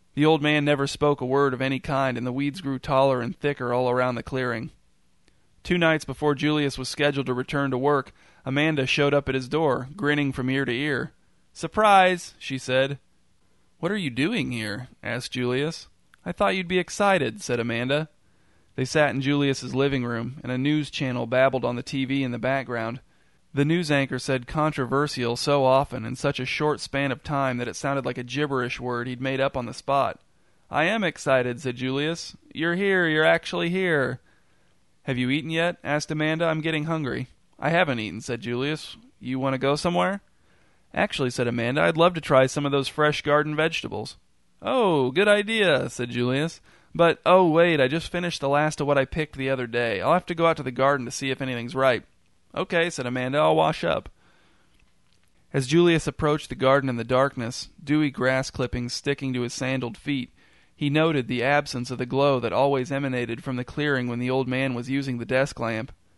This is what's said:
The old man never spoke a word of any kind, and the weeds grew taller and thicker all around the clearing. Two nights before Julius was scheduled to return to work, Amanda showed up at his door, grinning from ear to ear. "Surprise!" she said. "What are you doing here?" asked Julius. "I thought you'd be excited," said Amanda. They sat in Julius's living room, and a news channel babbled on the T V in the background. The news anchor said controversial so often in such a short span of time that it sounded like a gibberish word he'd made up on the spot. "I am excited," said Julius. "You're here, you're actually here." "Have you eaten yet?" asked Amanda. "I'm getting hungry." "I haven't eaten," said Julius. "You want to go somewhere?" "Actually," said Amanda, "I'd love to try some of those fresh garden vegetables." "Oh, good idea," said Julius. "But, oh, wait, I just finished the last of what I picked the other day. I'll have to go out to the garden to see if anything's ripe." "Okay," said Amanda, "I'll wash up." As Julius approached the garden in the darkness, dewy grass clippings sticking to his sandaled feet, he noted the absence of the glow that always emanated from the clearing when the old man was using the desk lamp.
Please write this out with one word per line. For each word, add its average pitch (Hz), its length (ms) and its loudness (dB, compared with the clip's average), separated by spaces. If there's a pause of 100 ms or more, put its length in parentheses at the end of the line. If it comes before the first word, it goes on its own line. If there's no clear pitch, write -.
(140)
The 143 100 4
old 156 160 4
man 151 240 2
never 139 220 2
spoke 143 340 2
a 127 60 -4
word 139 260 2
of 123 80 -4
any 135 180 -2
kind, 135 380 -2
and 120 80 -4
the 127 60 -4
weeds 139 280 -4
grew 135 200 -4
taller 135 420 4
and - 180 -6
thicker 131 320 -2
all 123 160 2
around 127 280 2
the 120 80 -6
clearing. 123 480 -4 (920)
Two 175 160 0
nights 160 280 2
before 147 280 0
Julius 143 460 0
was 127 100 -8
scheduled 143 380 0
to 127 80 -2
return 139 340 -2
to 131 80 -2
work, 139 360 0 (300)
Amanda 139 440 0
showed 143 260 2
up 139 160 2
at 131 60 0
his 127 120 -4
door, 143 480 0
grinning 147 360 0
from 127 180 -2
ear 135 160 0
to 120 80 -2
ear. 131 400 -4 (400)
"Surprise!" 185 880 4
she - 180 -6
said. 135 400 0 (800)
"What 170 140 -2
are 214 40 0
you 175 140 -2
doing 135 420 -2
here?" 110 360 -6 (160)
asked 117 300 -6
Julius. 135 540 -4 (380)
"I 175 60 -6
thought 196 240 0
you'd 185 120 -2
be 180 120 0
excited," 170 640 0
said 120 160 -2
Amanda. 123 500 -2 (680)
They 131 80 0
sat 147 280 2
in 131 60 -2
Julius's 139 560 0
living 135 300 2
room, 120 360 -6
and 123 100 -8
a 127 60 -2
news 147 320 0
channel 127 380 -4
babbled 127 380 2
on 123 100 -2
the 120 80 -8
T 135 220 -2
V 135 180 -2
in 127 80 -2
the 120 80 -6
background. 123 600 -4 (520)
The 139 120 2
news 160 260 0
anchor 135 260 0
said 127 300 -2
controversial 139 880 0
so 143 300 2
often 131 400 2
in 123 100 -6
such 143 240 -2
a 127 60 -4
short 147 340 -2
span 139 320 -4
of 117 100 -6
time 135 360 -2
that 120 100 -4
it 98 80 -8
sounded 139 300 -2
like 127 120 -4
a 131 60 -8
gibberish 127 560 -2
word 120 280 -4
he'd 127 120 -8
made 131 220 -2
up 139 160 0
on 120 80 -4
the 117 80 -10
spot. 135 480 -2 (480)
"I 147 160 0
am 214 180 0
excited," 127 560 0
said 127 160 -4
Julius. 139 640 -4 (180)
"You're 170 200 0
here, 185 340 2
you're 156 160 4
actually 170 440 2
here." 160 520 0 (800)
"Have 131 140 -2
you 127 120 0
eaten 147 200 -2
yet?" 170 340 0
asked 147 260 -2
Amanda. 160 360 0
"I'm 160 160 0
getting 156 240 -2
hungry." 156 420 -4 (320)
"I 147 120 0
haven't 160 280 2
eaten," 107 220 -6
said 120 180 -6
Julius. 123 560 -6 (240)
"You 131 180 -6
want 135 160 -2
to 131 60 -4
go 135 160 2
somewhere?" 180 460 -2 (720)
"Actually," 123 360 0
said 120 180 -2
Amanda, 120 340 0
"I'd 165 160 2
love 170 160 4
to 165 80 -6
try 131 240 6
some 143 200 -2
of 139 60 0
those 139 160 0
fresh 151 340 0
garden 151 320 2
vegetables." 147 640 -4 (460)
"Oh, 185 500 2
good 185 160 2
idea," 208 640 2
said 123 200 -6
Julius. 127 520 -2 (320)
"But, 165 320 4
oh, 180 220 8
wait, 165 320 6
I 127 80 4
just 160 240 -4
finished 175 300 -4
the 139 80 -2
last 151 320 0
of 143 40 0
what 143 120 2
I 135 80 2
picked 151 320 -6
the 131 120 -2
other 127 160 -2
day. 117 360 -2
I'll 123 100 0
have 175 140 2
to 180 100 -6
go 165 120 2
out 156 100 2
to 147 60 -8
the 127 80 -4
garden 135 340 2
to 120 60 -8
see 135 200 -6
if 131 100 -4
anything's 120 320 -6
ripe." 131 320 2 (480)
"Okay," 175 360 0
said 135 160 -6
Amanda, 127 320 -2
"I'll 156 180 4
wash 156 300 2
up." - 240 -2 (1400)
As 135 140 0
Julius 165 380 4
approached 151 440 -2
the 139 60 -8
garden 135 340 2
in 120 80 -2
the 113 80 -4
darkness, 127 640 -2 (120)
dewy 147 300 0
grass 131 400 0
clippings 120 420 -4
sticking 139 380 -4
to 123 120 -2
his 120 100 -6
sandaled 127 420 -4
feet, 139 380 -4 (420)
he 147 140 -2
noted 147 400 2
the 123 120 0
absence 135 500 0
of 123 60 -6
the 127 80 -4
glow 135 360 2
that 87 100 -2
always 131 400 2
emanated 123 500 -4
from 131 140 -6
the 123 80 -4
clearing 135 460 -2
when 120 100 -4
the 123 100 -2
old 131 200 0
man 131 240 -2
was 120 160 -6
using 135 280 -2
the 117 80 -6
desk 131 360 0
lamp. 113 320 -6 (240)